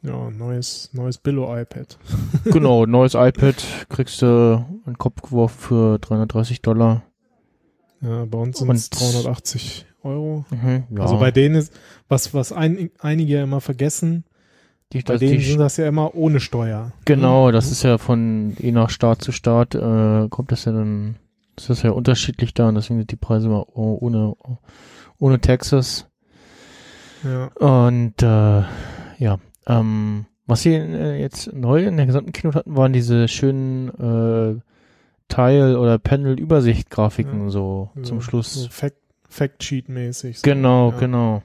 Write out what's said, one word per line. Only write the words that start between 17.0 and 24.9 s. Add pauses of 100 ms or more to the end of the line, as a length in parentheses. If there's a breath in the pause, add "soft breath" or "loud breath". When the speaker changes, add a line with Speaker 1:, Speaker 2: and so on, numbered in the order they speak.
Speaker 2:
Genau,
Speaker 1:
Mhm.
Speaker 2:
das
ist
ja
von
je
nach
Staat
zu
Staat,
äh,
kommt
das
ja
dann, (400)
das
ist
ja
unterschiedlich
da
und
deswegen
sind
die
Preise
immer (100)
o-,
ohne, (840 loud breath)